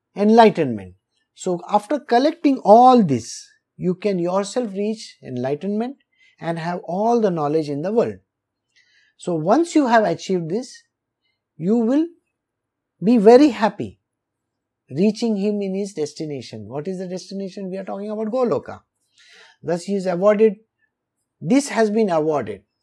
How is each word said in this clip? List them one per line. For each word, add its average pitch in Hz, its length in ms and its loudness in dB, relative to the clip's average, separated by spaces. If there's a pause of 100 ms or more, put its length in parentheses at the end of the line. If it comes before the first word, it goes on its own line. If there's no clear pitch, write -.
(160)
enlightenment. 170 760 2 (400)
So 180 260 -6 (100)
after 208 300 -2
collecting 277 640 2
all 240 380 8
this, 135 440 -4 (300)
you 175 180 -4
can 190 240 -4
yourself 196 540 -4
reach 214 500 -6
enlightenment 147 760 -6 (440)
and 165 180 -6
have 175 260 -8
all 220 360 0
the 208 100 2
knowledge 151 380 -2
in 143 140 -6
the 190 100 -4
world. 143 240 0 (1000)
So - 180 -6
once 214 400 0
you 294 120 2
have 226 180 4
achieved 170 460 -4
this, 240 320 -8 (760)
you 185 200 0
will 262 300 0 (960)
be 233 160 4
very 247 320 8
happy 202 500 -4 (880)
reaching 214 460 0
him 208 260 -2
in 190 120 -6
his 196 180 -6
destination. 143 760 -10
What 147 220 -10
is 185 100 -8
the 185 80 -10
destination? 190 640 -12
We 185 60 -10
are 190 80 -10
talking 202 260 -10
about 214 220 -6
Goloka. 165 480 -4 (800)
Thus 170 240 -6
he 202 120 -6
is 185 100 -6
awarded, 202 480 2 (840)
this 247 300 0
has 220 200 0
been 214 200 0
awarded, 147 520 -2 (200)